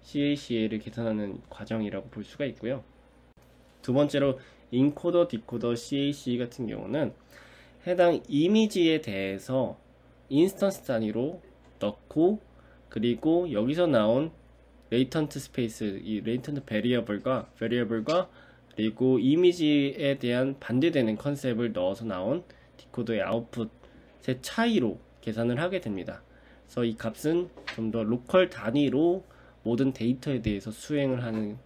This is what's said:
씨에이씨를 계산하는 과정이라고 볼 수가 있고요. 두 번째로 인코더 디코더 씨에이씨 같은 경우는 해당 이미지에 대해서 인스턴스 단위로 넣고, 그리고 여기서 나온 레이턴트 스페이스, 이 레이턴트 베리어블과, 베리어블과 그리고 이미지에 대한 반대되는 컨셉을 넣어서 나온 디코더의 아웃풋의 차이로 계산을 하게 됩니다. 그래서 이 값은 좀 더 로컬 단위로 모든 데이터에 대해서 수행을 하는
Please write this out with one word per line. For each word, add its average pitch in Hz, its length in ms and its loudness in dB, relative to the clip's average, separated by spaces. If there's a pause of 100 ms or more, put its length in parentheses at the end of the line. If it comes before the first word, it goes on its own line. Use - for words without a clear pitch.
씨에이씨를 123 760 -2
계산하는 107 680 -6
과정이라고 107 600 -6
볼 107 140 -12
수가 - 220 -6
있고요. 120 380 -6 (960)
두 127 120 -2
번째로 139 460 2 (320)
인코더 160 580 4
디코더 120 460 -2
씨에이씨 139 640 -2
같은 120 300 -6
경우는 107 460 -4 (720)
해당 175 400 4
이미지에 170 760 4
대해서 98 800 -2 (500)
인스턴스 190 540 2
단위로 120 580 -2 (380)
넣고, 165 600 0 (480)
그리고 151 600 0
여기서 139 360 2
나온 127 440 4 (580)
레이턴트 139 500 0
스페이스, 110 640 -6
이 107 180 -4
레이턴트 131 440 -4
베리어블과, 113 960 -2
베리어블과 117 680 0 (460)
그리고 117 440 2
이미지에 147 1000 2
대한 127 400 0
반대되는 127 580 2
컨셉을 123 560 -2
넣어서 98 320 -2
나온 107 380 -2 (340)
디코더의 113 440 -4
아웃풋의 - 1200 -6
차이로 208 580 0 (220)
계산을 117 380 -2
하게 180 220 -2
됩니다. 90 400 -8 (440)
그래서 - 180 -4
이 113 120 0
값은 160 540 -2 (260)
좀 113 160 -2
더 113 120 0
로컬 123 460 2
단위로 143 760 2 (400)
모든 127 300 2
데이터에 127 480 -2
대해서 107 300 -2
수행을 131 520 -2
하는 110 420 -4